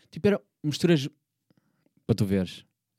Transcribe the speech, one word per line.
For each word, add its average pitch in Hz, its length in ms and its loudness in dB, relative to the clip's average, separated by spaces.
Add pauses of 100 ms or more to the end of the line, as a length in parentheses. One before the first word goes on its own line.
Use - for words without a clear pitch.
(100)
Tipo, 170 180 -2
eram 202 120 0 (220)
misturas, 151 440 2 (1000)
para 110 100 2
tu 104 80 0
veres, 95 400 -4 (340)